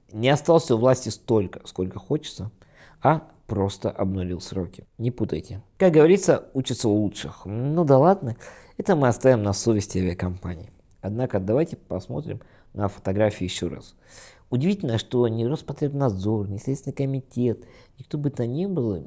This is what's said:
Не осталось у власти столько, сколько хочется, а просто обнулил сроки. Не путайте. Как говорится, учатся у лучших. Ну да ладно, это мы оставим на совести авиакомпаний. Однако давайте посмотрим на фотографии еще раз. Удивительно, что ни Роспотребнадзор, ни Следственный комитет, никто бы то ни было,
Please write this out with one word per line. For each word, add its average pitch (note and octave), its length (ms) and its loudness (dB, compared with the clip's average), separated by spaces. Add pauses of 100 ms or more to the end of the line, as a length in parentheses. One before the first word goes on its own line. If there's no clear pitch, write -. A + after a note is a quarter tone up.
(120)
Не A2+ 180 0
осталось D3+ 420 4
у A2+ 60 4
власти B2+ 320 2
столько, G#2 560 -2
сколько - 340 -6
хочется, - 520 -8 (520)
а D3+ 240 2 (180)
просто G2+ 460 -4
обнулил F#2 500 -4
сроки. - 440 -10 (120)
Не A#2 140 -4
путайте. - 500 -8 (160)
Как F#3 160 4
говорится, E3 600 6
учатся C3 340 -2
у G#2 60 4
лучших. - 500 -4
Ну C#3 400 -2
да C#3 140 6
ладно, D#3 380 2 (400)
это G3 180 2
мы C#3 120 4
оставим A#2 360 4
на G2+ 100 0
совести G2+ 460 0
авиакомпаний. F2+ 720 -6 (300)
Однако G#2+ 380 -4
давайте A#2 380 -2
посмотрим - 640 -10 (320)
на G2+ 140 -4
фотографии G2+ 560 -2
еще F2+ 260 -6
раз. - 240 -16 (560)
Удивительно, D3 480 -2
что B2 300 0
ни A2+ 160 -2
Роспотребнадзор, A#2+ 1080 -2
ни G2+ 80 -6
Следственный C3+ 380 -8
комитет, B2+ 720 -4 (340)
никто - 180 -8
бы D3 140 -2
то B2 160 -4
ни D3 180 -4
было, A#2 420 -2